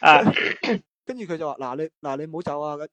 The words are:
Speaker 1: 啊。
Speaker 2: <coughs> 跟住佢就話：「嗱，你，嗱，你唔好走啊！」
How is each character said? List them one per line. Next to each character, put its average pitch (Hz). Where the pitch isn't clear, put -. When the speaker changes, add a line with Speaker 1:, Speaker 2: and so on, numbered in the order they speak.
Speaker 1:
啊。 151
Speaker 2:
<coughs> -
跟 254
住 220
佢 175
就 160
話： 139
「嗱， 127
你， 156
嗱， 139
你 147
唔 160
好 170
走 147
啊！」 147